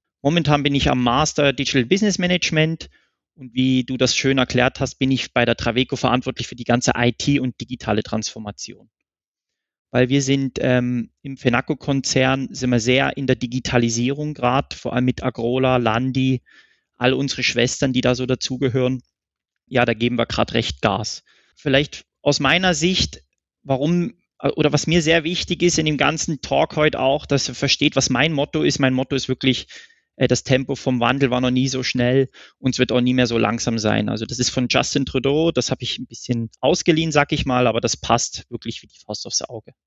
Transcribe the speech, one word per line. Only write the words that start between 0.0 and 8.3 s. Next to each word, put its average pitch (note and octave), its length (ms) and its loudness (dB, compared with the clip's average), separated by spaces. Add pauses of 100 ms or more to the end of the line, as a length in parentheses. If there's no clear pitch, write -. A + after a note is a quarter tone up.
Momentan D3 400 4
bin C#3+ 140 0
ich C#3 120 0
am B2+ 140 2
Master C#3 500 2
Digital C3 320 0
Business G3 340 0
Management E3 720 -2 (440)
und B2+ 200 -18
wie B2+ 280 2
du B2+ 140 -6
das B2+ 200 2
schön C3+ 220 0
erklärt B2+ 400 2
hast, - 220 -6
bin C3+ 100 2
ich - 240 -2
bei A#2+ 100 4
der A#2 120 2
Traveco B2 400 0
verantwortlich B2+ 500 0
für - 80 -14
die B2 80 -12
ganze A#2+ 340 2
I A#2+ 160 2
T C#3+ 280 0
und B2+ 200 -6
digitale A2+ 440 -4
Transformation. G#2+ 840 -10 (1080)